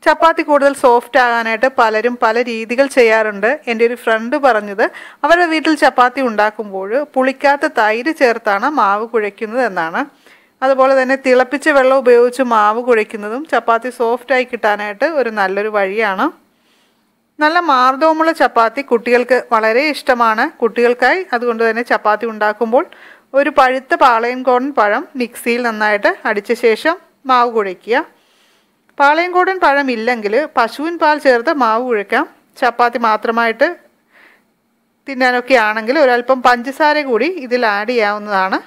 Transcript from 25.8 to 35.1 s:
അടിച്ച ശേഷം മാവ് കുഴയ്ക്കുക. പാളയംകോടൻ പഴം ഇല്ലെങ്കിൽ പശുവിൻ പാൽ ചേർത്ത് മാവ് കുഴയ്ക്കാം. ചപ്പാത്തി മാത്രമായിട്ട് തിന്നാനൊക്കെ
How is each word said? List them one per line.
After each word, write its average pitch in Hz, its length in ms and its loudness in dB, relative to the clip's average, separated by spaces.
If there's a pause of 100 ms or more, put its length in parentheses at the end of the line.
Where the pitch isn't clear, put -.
അടിച്ച 208 220 -4 (140)
ശേഷം 240 300 0 (360)
മാവ് 247 260 2
കുഴയ്ക്കുക. 202 400 -4 (1000)
പാളയംകോടൻ 359 640 2
പഴം 285 320 2
ഇല്ലെങ്കിൽ 220 380 -4 (240)
പശുവിൻ 277 440 -2
പാൽ 302 240 2
ചേർത്ത് 247 260 2 (120)
മാവ് 226 240 0
കുഴയ്ക്കാം. 233 360 -2 (360)
ചപ്പാത്തി 240 480 0
മാത്രമായിട്ട് 226 600 0 (1400)
തിന്നാനൊക്കെ 247 480 0 (100)